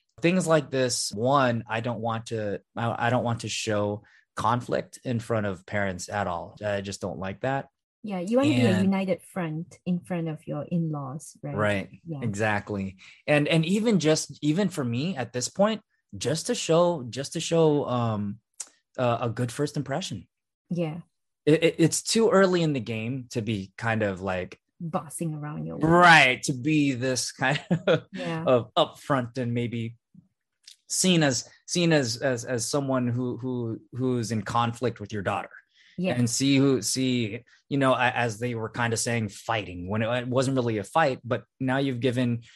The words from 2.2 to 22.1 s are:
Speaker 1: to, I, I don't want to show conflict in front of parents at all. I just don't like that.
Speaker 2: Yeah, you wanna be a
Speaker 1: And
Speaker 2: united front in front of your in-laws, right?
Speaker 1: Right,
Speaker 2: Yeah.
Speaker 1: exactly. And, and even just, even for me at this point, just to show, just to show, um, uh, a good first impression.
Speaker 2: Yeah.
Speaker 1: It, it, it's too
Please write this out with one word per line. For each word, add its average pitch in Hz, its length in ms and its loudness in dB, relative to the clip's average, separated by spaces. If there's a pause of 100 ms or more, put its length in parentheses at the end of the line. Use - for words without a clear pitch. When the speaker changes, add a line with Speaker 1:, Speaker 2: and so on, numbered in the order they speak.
Speaker 1:
to, 107 320 -4 (160)
I, 117 320 -2
I - 40 4
don't 120 120 2
want 117 180 -2
to 110 80 -8
show 104 520 -2 (340)
conflict - 680 -2
in 120 140 -2
front 110 260 -2
of 92 220 -6
parents 98 420 -4
at 101 160 -2
all. 85 400 -6
I 101 160 -2
just 98 200 -8
don't 80 180 -8
like 95 220 -8
that. 135 260 -4 (340)
Speaker 2:
Yeah, 196 180 -6
you 208 180 -2
wanna 285 120 4
be 247 120 4
a - 100 4
Speaker 1:
And 185 120 2
Speaker 2:
united 190 380 0
front 165 640 -8
in 180 140 -2
front 170 280 -6
of 151 200 -8
your 147 160 -6
in-laws, 151 800 -4
right? - 120 -8
Speaker 1:
Right, 104 340 0 (180)
Speaker 2:
Yeah. 156 160 -8
Speaker 1:
exactly. 101 760 -2 (300)
And, 147 200 2
and 160 160 2
even 208 360 2
just, 151 420 0
even 160 280 2
for 147 140 -4
me 127 320 -2
at 120 180 -8
this 123 160 -4
point, 214 320 0 (360)
just 131 300 -2
to 240 80 0
show, 170 520 2
just 127 260 -8
to 170 60 -4
show, 160 480 2
um, 110 520 -2 (580)
uh, 120 240 2
a 123 80 -2
good 120 200 -4
first 147 280 -4
impression. 143 500 -6 (420)
Speaker 2:
Yeah. 165 280 -4 (480)
Speaker 1:
It, 160 180 6
it, 165 140 4
it's 160 240 4
too 226 280 2